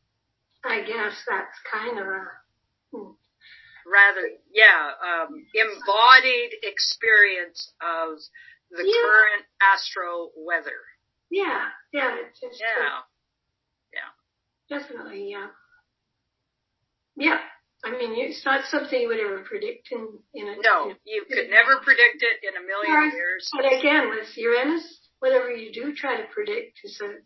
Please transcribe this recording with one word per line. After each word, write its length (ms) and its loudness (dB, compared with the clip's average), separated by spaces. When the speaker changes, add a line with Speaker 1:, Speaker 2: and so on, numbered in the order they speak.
Speaker 1:
I 180 -4
guess 320 -6
that's 300 -6
kind 260 -6
of 80 -8
a, 180 -8
hmm. 180 -14
Speaker 2:
Rather, 420 4
yeah, 380 6
um, 520 -6
embodied 960 4
experience 1160 0
of 380 -4
the 160 -6
Speaker 1:
Yeah. 160 4
Speaker 2:
current 440 4
astro 720 0
weather. 420 -6
Speaker 1:
Yeah, 400 -4
yeah, 280 -4
it's 220 -16
just, 200 -14
Speaker 2:
Yeah. 380 -4
Speaker 1:
uh, 40 -14
Speaker 2:
Yeah. 160 -14
Speaker 1:
definitely, 640 -12
yeah. 200 -14
Yeah. 240 0
I 80 -6
mean, 260 -6
it's 260 -8
not 220 0
something 340 -4
you 60 0
would 140 -2
ever 240 -6
predict 480 -10
in, 260 -12
in 140 -12
a 120 -12
Speaker 2:
No, 260 2
Speaker 1:
in 40 -8
a 140 -16
Speaker 2:
you 240 -8
could 100 -2
Speaker 1:
in 80 -2
a 40 -16
Speaker 2:
never 280 6
predict 480 4
it 160 -2
in 160 -8
a 80 -14
million 260 -2
Speaker 1:
Right. 200 4
Speaker 2:
years. 420 -6
Speaker 1:
But 180 2
again, 380 2
with 260 -10
Uranus, 480 0
whatever 340 2
you 180 -12
do 220 -8
try 260 -6
to 60 -10
predict, 560 -8
is 160 -18
that 280 -12